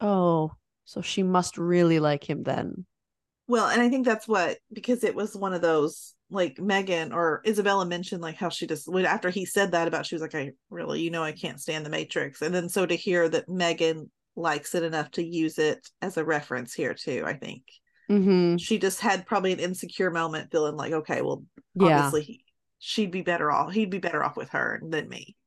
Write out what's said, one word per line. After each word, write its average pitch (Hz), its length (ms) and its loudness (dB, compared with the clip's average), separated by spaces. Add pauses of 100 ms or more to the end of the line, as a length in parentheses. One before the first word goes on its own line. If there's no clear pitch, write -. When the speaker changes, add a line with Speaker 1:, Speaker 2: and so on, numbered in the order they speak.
Speaker 1:
"Oh, 175 500 2 (340)
so - 160 -10
she - 220 -2
must 180 340 2
really 170 420 4
like 147 300 0
him 147 140 -4
then." 131 420 -4 (600)
Speaker 2:
Well, 226 220 2
and 240 120 2
I 240 80 4
think 262 160 2
that's 220 220 0
what, 185 320 0 (120)
because 233 320 -2
it 190 120 0
was 208 200 -4
one 196 180 -4
of 175 80 -2
those, 165 520 0 (160)
like, 175 300 -2
Megan 190 540 0
or 165 340 0
Isabella 196 400 2
mentioned, 175 340 -6
like, 165 140 -8
how 175 140 -4
she - 180 -6
just, 151 200 -6
when, 185 180 0
after 170 260 0
he 180 140 -4
said 196 260 0
that 170 160 2
about, 160 180 -2
she - 80 -10
was 160 80 -6
like, 160 140 -8
"I 139 160 -6 (180)
really, 160 320 -6
you 165 80 -2
know, 165 140 -4
I 156 80 -4
can't 156 280 -10
stand 156 260 -6
The 151 40 -10
Matrix." 156 520 -6
And 165 120 0
then 175 160 -2
so 190 160 0
to 170 100 0
hear 175 340 2
that 165 200 -2
Megan 165 600 0 (240)
likes 156 400 -2
it 170 80 0
enough 160 280 -4
to 170 120 -2
use 165 340 -2
it 156 280 0 (160)
as 180 160 -6
a 156 60 0
reference 143 500 -4
here 135 200 -4
too, 117 320 -4
I 90 80 -2
think. - 300 -12 (460)
Speaker 1:
Mm-hmm. 185 480 6
Speaker 2:
She 214 200 0
just 180 240 -2
had 190 240 0
probably 196 280 0
an 165 60 -4
insecure 180 520 -2
moment 165 400 -4
feeling 151 240 2
like, 147 180 -4
"Okay, 156 280 -2
well, 139 220 -4 (320)
Speaker 1:
Yeah. 170 220 8
Speaker 2:
obviously 143 260 2
he, - 220 -16 (340)
she'd 202 320 -2
be 185 100 -4
better 160 300 0
off, 156 220 2
he'd 214 160 2
be 190 100 -4
better 151 240 0
off - 140 -2
with - 120 -8
her - 380 -2
than 160 220 -4
me." - 260 -16 (120)